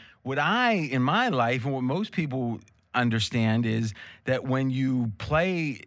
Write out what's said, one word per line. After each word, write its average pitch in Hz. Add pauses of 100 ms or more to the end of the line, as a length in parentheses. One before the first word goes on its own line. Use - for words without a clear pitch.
(220)
what 135
I, 220
in 135
my 202
life, 123
and 139
what 131
most 160
people 131 (340)
understand 113
is 110 (320)
that 127
when 131
you 127
play, 160